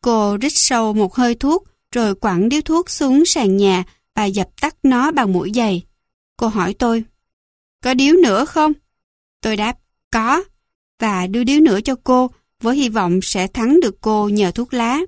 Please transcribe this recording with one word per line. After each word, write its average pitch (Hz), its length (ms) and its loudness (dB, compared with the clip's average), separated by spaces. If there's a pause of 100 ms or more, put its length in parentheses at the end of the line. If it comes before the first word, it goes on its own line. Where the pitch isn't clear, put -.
Cô 214 360 0
rít 262 180 -2
sâu 226 380 0
một 208 220 0
hơi 240 200 0
thuốc, 302 300 -2 (280)
rồi 220 220 0
quẳng 190 340 -2
điếu 285 120 0
thuốc 320 300 -2
xuống 277 360 2
sàn 208 300 0
nhà 190 280 2 (300)
và 214 100 -2
dập 196 240 -4 (120)
tắt 294 220 -4
nó 262 280 0
bằng 240 220 0
mũi 190 220 -2
giày. 208 280 -2 (540)
Cô 226 120 -2
hỏi 202 260 -4
tôi, 226 300 -2 (800)
"Có 254 100 0
điếu 277 200 4
nữa 254 300 4
không?" 311 280 0 (680)
Tôi 220 160 -4
đáp, 214 220 -4 (320)
"Có," 240 320 0 (580)
và 196 260 -2
đưa 226 180 -2
điếu 277 160 2
nữa 233 200 4
cho 262 140 -4 (100)
cô, 254 260 2 (320)
với 240 140 0
hy 277 120 0
vọng 190 340 0
sẽ 190 240 -4
thắng 254 340 2
được 220 200 -4
cô 214 280 0
nhờ 202 220 0
thuốc 240 240 -8
lá. 247 340 -2